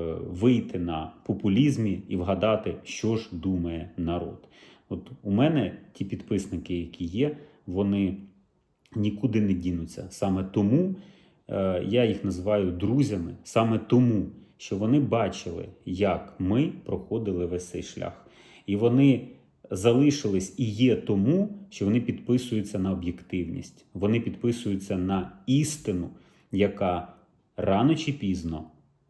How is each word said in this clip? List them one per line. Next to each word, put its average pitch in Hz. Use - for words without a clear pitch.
вийти 101
на 82
популізмі 107
і -
вгадати, 98
що 113
ж 113
думає 85
народ. 87
От 95
у 104
мене 123
ті -
підписники, 92
які 85
є, 123
вони 98
нікуди 104
не 98
дінуться. 85
Саме 95
тому, 127
е, 95
я 120
їх 104
називаю 92
друзями, 98
саме 113
тому, 120
що -
вони 110
бачили, 95
як 92
ми 117
проходили 98
весь 87
цей 87
шлях. -
І 98
вони 120
залишились 110
і 127
є 110
тому, 127
що -
вони 110
підписуються 113
на 95
об'єктивність. 87
Вони 104
підписуються 101
на 92
істину, 127
яка 95
рано 117
чи -
пізно 82